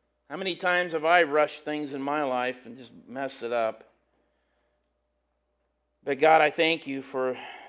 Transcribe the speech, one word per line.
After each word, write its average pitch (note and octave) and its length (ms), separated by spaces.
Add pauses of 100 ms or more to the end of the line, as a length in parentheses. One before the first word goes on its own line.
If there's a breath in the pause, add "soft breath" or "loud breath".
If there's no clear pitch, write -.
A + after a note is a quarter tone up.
(300)
How D3+ 80
many F#3+ 160
times F3+ 400
have D3+ 100
I E3+ 200
rushed D3 380
things D3+ 300
in C#3+ 80
my C#3+ 220
life B2+ 420
and A#2+ 140
just A#2+ 120 (160)
messed C3+ 360
it A#2 100
up? A2 320 (2250)
But C#3 160
God, D#3+ 200
I D3+ 80
thank D#3+ 380
you C3+ 160
for C3 340 (320 loud breath)